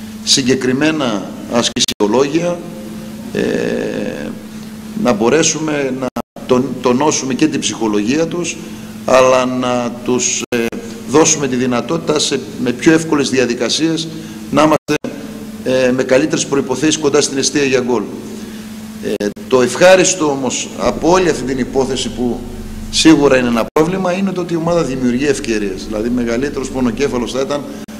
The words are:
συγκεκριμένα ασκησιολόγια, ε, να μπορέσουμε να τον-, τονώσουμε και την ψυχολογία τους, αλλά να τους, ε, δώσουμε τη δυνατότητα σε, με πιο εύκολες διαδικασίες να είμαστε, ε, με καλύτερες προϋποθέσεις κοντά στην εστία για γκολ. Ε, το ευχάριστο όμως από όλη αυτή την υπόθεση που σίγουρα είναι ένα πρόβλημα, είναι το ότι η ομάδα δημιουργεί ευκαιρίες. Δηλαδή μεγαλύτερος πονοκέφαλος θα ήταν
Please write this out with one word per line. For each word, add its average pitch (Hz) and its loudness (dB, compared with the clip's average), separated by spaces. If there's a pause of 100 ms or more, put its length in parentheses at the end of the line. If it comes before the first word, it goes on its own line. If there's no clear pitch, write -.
(240)
συγκεκριμένα 127 0 (220)
ασκησιολόγια, 135 2 (720)
ε, 71 -4 (720)
να 123 4
μπορέσουμε 143 2
να 127 -4 (400)
τον-, 127 2
τονώσουμε 131 0
και 156 2
την 139 -2
ψυχολογία 110 0
τους, 165 -6 (480)
αλλά 127 6
να 123 -2 (120)
τους, 123 0
ε, 117 -2 (420)
δώσουμε 143 4
τη 123 0
δυνατότητα 127 0
σε, 139 0 (220)
με 123 0
πιο 160 4
εύκολες 156 2
διαδικασίες 127 0 (420)
να 143 4
είμαστε, 151 2 (680)
ε, 127 4
με 131 0
καλύτερες 156 2
προϋποθέσεις 139 0
κοντά 147 4
στην 135 -2
εστία 143 0
για 131 2
γκολ. 120 0 (1160)
Ε, 104 -2 (220)
το 127 6
ευχάριστο 175 6
όμως 135 -2 (100)
από 120 0
όλη 185 4
αυτή 127 0
την 135 -4
υπόθεση 127 -2
που 120 -2 (500)
σίγουρα 143 6
είναι 123 2
ένα 117 2
πρόβλημα, 180 2
είναι 190 0
το 180 -2
ότι 170 -4
η 170 0
ομάδα 165 2
δημιουργεί 131 0
ευκαιρίες. 104 -2
Δηλαδή 107 -2
μεγαλύτερος 123 -2
πονοκέφαλος 123 -2
θα 127 -2
ήταν 139 -2 (400)